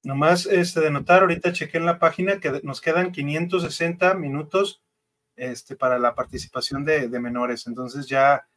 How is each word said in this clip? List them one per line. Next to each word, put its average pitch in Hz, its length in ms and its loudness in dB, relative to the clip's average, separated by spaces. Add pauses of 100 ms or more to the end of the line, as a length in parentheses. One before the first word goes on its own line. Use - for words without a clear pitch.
Nomás, 151 420 2
este, 175 360 2
de 156 100 2
notar, 170 300 6
ahorita 175 320 0
chequé 165 240 -6
en 165 80 -2
la 170 120 2
página 185 420 0
que 151 120 -4
de-, 135 120 -4
nos 135 180 -10
quedan 180 300 0
quinientos 170 520 -2
sesenta 170 500 0
minutos, 156 680 -2 (540)
este, 127 400 -10
para 127 220 0
la 123 160 2
participación - 720 -6
de, 147 240 0
de 123 120 -6
menores. 123 480 -4
Entonces 127 400 -10
ya, 139 380 4 (120)